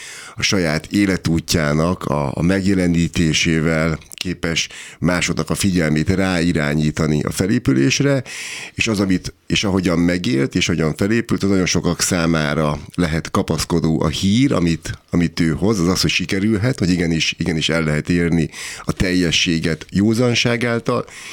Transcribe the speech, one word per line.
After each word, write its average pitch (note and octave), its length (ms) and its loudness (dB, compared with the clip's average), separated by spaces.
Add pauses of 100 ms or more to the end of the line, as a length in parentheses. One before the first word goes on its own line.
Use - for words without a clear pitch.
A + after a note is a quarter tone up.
(360)
a - 60 -10
saját D#2+ 500 0
életútjának E2 1120 0
a, C#2+ 280 -2
a - 80 -4
megjelenítésével E2 1600 2 (140)
képes E2+ 540 -4 (320)
másoknak E2+ 500 0
a E2 60 -2
figyelmét D#2 540 0
ráirányítani D#2+ 1120 0
a - 80 -2
felépülésre, C3 920 0 (500)
és - 140 -4
az, G#2+ 120 0
amit, F#2+ 340 0 (140)
és - 160 0
ahogyan F2+ 360 2
megélt, F#2 560 0
és F2+ 140 0
ahogyan D#2+ 260 0
felépült, G#2 480 0
az G2 60 2
nagyon F#2+ 160 2
sokak E2+ 360 0
számára D#2 800 0 (160)
lehet D#2+ 360 -2
kapaszkodó D#2+ 680 0
a D#2 60 2
hír, G2+ 460 2
amit, E2+ 460 -2 (100)
amit E2+ 300 0
ő E2+ 100 2
hoz, F#2 300 0
az E2 80 2
az, F2+ 140 0
hogy E2+ 80 0
sikerülhet, G2+ 680 0
hogy F2+ 100 2
igenis, E2+ 480 0
igenis E2 320 -2
el D#2+ 140 0
lehet D2+ 260 0
érni E2+ 400 2 (340)
a - 80 -6
teljességet E2+ 1000 0
józanság A#2 720 2
által, A#2 420 -2 (280)